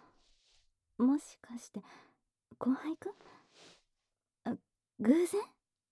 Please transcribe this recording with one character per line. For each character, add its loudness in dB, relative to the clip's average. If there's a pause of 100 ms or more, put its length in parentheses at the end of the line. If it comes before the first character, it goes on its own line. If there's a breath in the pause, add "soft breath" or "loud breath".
(960 loud breath)
も 2
し -12
か -16
し -18
て、 -14 (720 loud breath)
後 0
輩 -6
く -12
ん？ -10 (1300 loud breath)
あ、 -6 (440)
偶 4
然？ -4 (500)